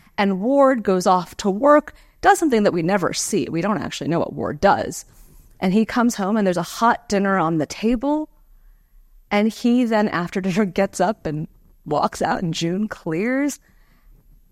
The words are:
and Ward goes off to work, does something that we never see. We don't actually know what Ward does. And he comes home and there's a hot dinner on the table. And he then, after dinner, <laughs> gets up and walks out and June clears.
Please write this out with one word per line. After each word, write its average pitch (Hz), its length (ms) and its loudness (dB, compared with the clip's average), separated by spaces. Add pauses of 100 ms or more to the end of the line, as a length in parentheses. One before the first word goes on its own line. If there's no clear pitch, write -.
(200)
and 196 200 0
Ward 262 440 2
goes 185 240 2
off 185 300 0
to - 120 -2
work, 277 460 2 (260)
does 381 160 4
something 247 240 2
that 202 120 4
we 170 100 0
never 180 280 0
see. - 380 -2
We 165 120 -4
don't 196 200 -2
actually - 280 -8
know 165 100 0
what - 140 -4
Ward 143 260 -6
does. - 440 0 (560)
And 185 140 0
he 220 120 2
comes 233 280 0
home 202 240 -2
and 208 80 2
there's 180 100 2
a 175 60 -2
hot - 480 -2
dinner 196 300 2
on 165 180 0
the 151 80 0
table. 269 640 -2 (1000)
And 208 200 2
he 247 340 2
then, 214 220 2
after 175 320 -4
dinner, 190 260 0
<laughs> - 0 -
gets 196 340 -2
up 190 260 -2
and 156 220 -6 (360)
walks 147 380 -2
out - 220 -2
and 165 100 -2
June 180 340 -4
clears. 247 720 -4 (920)